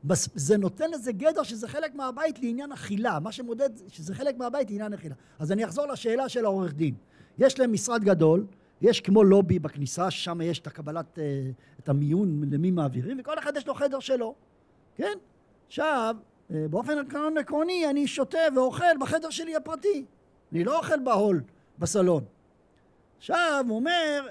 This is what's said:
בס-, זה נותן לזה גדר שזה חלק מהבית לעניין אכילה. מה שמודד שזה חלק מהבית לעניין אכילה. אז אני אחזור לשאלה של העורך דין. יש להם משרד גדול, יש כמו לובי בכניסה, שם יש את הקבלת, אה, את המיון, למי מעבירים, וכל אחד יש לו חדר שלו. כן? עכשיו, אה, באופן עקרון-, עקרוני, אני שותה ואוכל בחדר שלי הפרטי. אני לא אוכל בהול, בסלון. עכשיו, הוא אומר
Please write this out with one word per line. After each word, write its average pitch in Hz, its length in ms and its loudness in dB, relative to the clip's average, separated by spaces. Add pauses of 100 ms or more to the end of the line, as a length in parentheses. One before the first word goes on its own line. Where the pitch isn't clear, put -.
בס-, - 320 0
זה 180 220 2
נותן 233 340 -2
לזה 254 200 -6
גדר 285 320 0
שזה 226 240 -8
חלק 294 280 -8
מהבית 277 440 -4
לעניין 254 320 -4
אכילה. 202 480 -4
מה 202 120 -6
שמודד 240 380 -4 (180)
שזה 170 280 -12
חלק 269 220 -4
מהבית 247 340 -4
לעניין 208 220 -6
אכילה. 165 220 -12 (240)
אז 156 120 -2
אני 214 140 2
אחזור 233 200 -2
לשאלה 247 440 -2
של 233 160 -2
העורך 190 280 0
דין. 147 200 0 (440)
יש 262 220 6
להם 240 140 4
משרד 233 300 0
גדול, 175 420 6 (360)
יש 220 200 4
כמו 202 220 8
לובי 190 360 8
בכניסה, 151 520 -4
שם 170 300 -6
יש 165 180 -2
את - 80 -14
הקבלת, 156 520 -10
אה, 156 40 -4 (560)
את - 100 -10
המיון, 147 520 2 (100)
למי 165 200 2
מעבירים, 160 480 -2
וכל 302 200 -6
אחד 294 180 -4
יש 262 100 -8
לו 277 60 -4
חדר 277 260 -2
שלו. 247 360 -2 (600)
כן? 403 220 -4 (500)
עכשיו, 247 480 -2 (360)
אה, 156 180 -4
באופן 233 280 -2
עקרון-, 294 400 -4
עקרוני, 320 520 -2
אני 285 180 0
שותה - 300 -2 (180)
ואוכל 269 440 2
בחדר 311 300 -2
שלי 330 260 -8
הפרטי. 311 500 -2 (460)
אני 170 120 0
לא 233 140 2
אוכל 294 220 0
בהול, 208 420 2 (380)
בסלון. 170 440 2 (960)
עכשיו, 311 500 0
הוא 220 80 -2
אומר 294 560 0